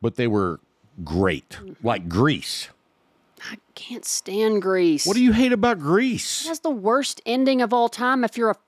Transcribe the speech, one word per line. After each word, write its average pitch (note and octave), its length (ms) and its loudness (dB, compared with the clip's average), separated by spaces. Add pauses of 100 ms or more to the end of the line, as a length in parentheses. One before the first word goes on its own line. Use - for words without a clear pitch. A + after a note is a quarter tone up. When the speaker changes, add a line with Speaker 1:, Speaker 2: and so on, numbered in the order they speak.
Speaker 1:
but A#2 160 -4
they B2 100 0
were G2 340 0 (440)
great. F2 460 0 (120)
Speaker 2:
Mm-hmm. F#2+ 240 -10
Speaker 1:
Like G2 220 -2
Grease. G2 600 -2 (800)
Speaker 2:
I A3 80 -14 (160)
can't - 320 -14
stand G#3 560 -2
Grease. F3+ 420 2
Speaker 1:
What G3+ 120 2
do B3 60 4
you B3 100 6
hate B3 200 4
about A3+ 280 2
Grease? G#3 680 0
Speaker 2:
It - 20 -8
has D#4+ 120 -6
the E4 100 -2
worst A#3+ 560 -2
ending C4 340 2
of A#3 140 0
all A#3 160 4
time B3 340 0
if A3 140 -4
you're A#3 100 2
a G3+ 80 0 (120)